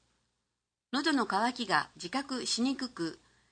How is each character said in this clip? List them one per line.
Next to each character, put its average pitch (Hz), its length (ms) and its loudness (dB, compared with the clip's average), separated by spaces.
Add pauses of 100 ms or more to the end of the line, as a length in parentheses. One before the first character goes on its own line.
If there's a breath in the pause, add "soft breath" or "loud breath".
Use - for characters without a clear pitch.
(920)
喉 277 220 2
の 247 140 4
渇 233 380 0
き - 0 -
が 156 300 2
自 - 140 -10
覚 262 360 -4
し - 160 0
に 262 140 2
く 254 140 -6
く、 165 300 -6 (320 soft breath)